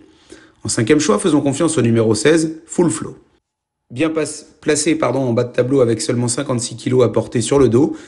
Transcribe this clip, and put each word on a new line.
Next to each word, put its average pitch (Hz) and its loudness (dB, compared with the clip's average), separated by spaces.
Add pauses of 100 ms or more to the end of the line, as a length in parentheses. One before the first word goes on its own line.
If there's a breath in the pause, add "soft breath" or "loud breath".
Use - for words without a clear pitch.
(640 loud breath)
En 113 -8
cinquième 120 2
choix, 202 0
faisons 151 2
confiance 143 0
au 123 2
numéro 113 2
seize, 160 2 (100)
Full - 0
Flow. - -10 (760)
Bien 147 -2
pas-, 156 -6 (160)
placé, 151 0
pardon, 127 -2
en 127 -2
bas 120 0
de 120 -8
tableau 131 0
avec 113 0
seulement 120 -2
cinquante-six 120 -6
kilos 123 2
à - 0
porter 110 -2
sur 139 0
le 123 6
dos, 127 2 (120 loud breath)